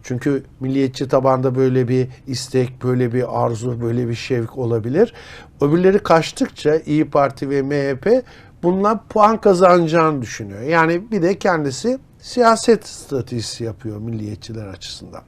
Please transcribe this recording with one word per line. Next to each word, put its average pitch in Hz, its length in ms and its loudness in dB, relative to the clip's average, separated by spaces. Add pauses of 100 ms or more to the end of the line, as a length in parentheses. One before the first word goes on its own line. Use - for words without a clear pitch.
Çünkü 135 400 -2 (160)
milliyetçi 131 480 -2
tabanda 131 480 2
böyle 131 320 2
bir 127 200 0 (200)
istek, 127 560 -4
böyle 123 300 0
bir 120 320 0
arzu, 117 360 -4
böyle 117 260 -2
bir 117 80 -4
şevk 120 420 -4
olabilir. 120 560 0 (480)
Öbürleri 180 380 4
kaçtıkça 160 760 2
İYİ 151 340 0
Parti 139 400 0
ve 139 120 0
M 139 280 -2
H 131 80 -4
P 240 240 2 (420)
bundan 196 460 0
puan 214 320 4
kazanacağını 170 800 4
düşünüyor. 104 400 -10
Yani 165 500 0
bir 202 100 -2
de 196 180 0
kendisi 175 600 -2 (200)
siyaset 226 680 2
stratejisi - 760 -8
yapıyor 110 340 -10
milliyetçiler 107 680 -10
açısından. - 600 -16